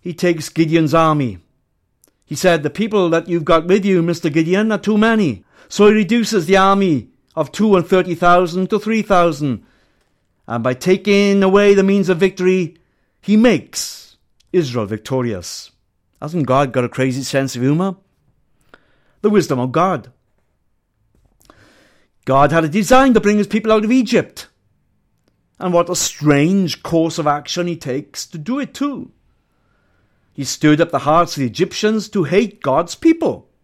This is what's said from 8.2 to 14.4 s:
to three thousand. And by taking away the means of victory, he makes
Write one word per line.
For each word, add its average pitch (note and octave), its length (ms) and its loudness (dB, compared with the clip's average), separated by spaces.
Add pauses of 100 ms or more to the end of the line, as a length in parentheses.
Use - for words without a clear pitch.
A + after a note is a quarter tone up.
to G#3+ 80 0
three G#3+ 240 -2
thousand. D3+ 600 0 (840)
And A#2 160 -6
by B2+ 120 -2
taking G3+ 680 0
away G3+ 320 4
the G3 80 4
means G3 260 2
of F3+ 100 0
victory, F#3 580 -2 (440)
he G#3 160 0
makes - 800 -2 (360)